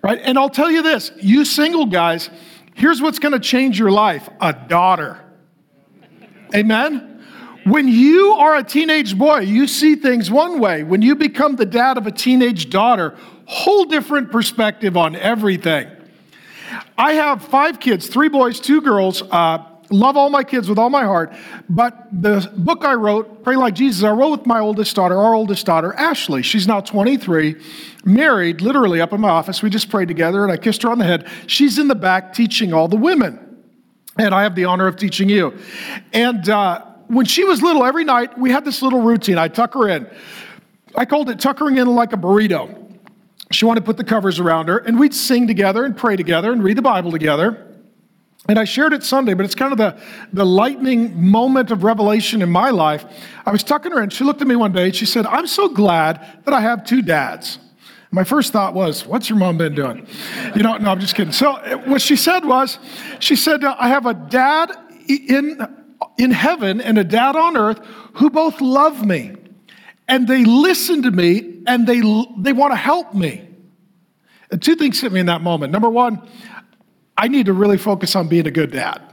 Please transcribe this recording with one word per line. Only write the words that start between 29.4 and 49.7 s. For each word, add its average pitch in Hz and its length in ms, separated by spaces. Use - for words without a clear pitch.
We 214 80
just 214 180
prayed 190 200
together, 170 340
and 196 100
I 160 60
kissed - 240
her 240 80
on 240 80
the 226 80
head. 175 200
She's 269 320
in 294 100
the 269 60
back 190 400
teaching 214 400
all 160 140
the 208 100
women. 247 640
And 208 160
I 196 80
have 202 120
the 180 120
honor 185 200
of 185 100
teaching 196 320
you. 190 260
And, 226 340
uh, 202 360
when 240 180
she 359 200
was 339 180
little, 311 220
every 302 200
night 240 340
we 254 120
had 294 160
this 262 160
little 262 180
routine. 220 380
I'd 165 160
tuck 233 180
her 240 160
in. 151 180
I 247 120
called 285 240
it 208 80
tuckering 269 420
in 247 80
like 233 240
a 214 60
burrito. 180 640
She - 140
wanted 226 160
to 170 60
put 220 100
the 240 80
covers 190 340
around 165 300
her, 185 80
and 233 220
we'd 285 160
sing 247 320
together 202 400
and 233 100
pray 214 200
together 175 360
and 240 100
read 202 140
the 262 60
Bible 190 280
together. 160 580
And 214 120
I 220 60
shared 302 280
it 285 100
Sunday, 247 320
but 190 100
it's 196 100
kind 269 180